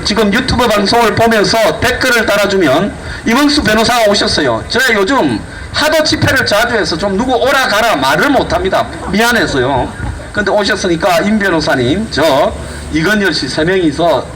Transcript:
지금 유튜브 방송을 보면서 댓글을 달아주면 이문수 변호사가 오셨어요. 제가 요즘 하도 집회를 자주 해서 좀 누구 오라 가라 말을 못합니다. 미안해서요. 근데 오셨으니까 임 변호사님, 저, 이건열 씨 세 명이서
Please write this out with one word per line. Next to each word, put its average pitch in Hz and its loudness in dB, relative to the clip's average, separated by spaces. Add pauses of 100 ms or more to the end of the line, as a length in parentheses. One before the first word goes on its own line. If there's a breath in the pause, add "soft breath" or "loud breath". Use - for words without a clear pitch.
지금 208 0
유튜브 240 0
방송을 214 2
보면서 220 2
댓글을 240 0
달아주면 196 2 (340 loud breath)
이문수 294 2
변호사가 220 2
오셨어요. 147 0
제가 240 0
요즘 196 0 (320 loud breath)
하도 311 0
집회를 285 0
자주 233 0
해서 175 -2
좀 196 -2
누구 247 0
오라 254 2
가라 214 0
말을 180 0
못합니다. 185 0 (220)
미안해서요. 147 0 (420)
근데 196 -2
오셨으니까 190 0
임 214 0
변호사님, 165 0
저, 147 2 (400 loud breath)
이건열 185 2
씨 143 -4
세 156 -2
명이서 160 2 (120)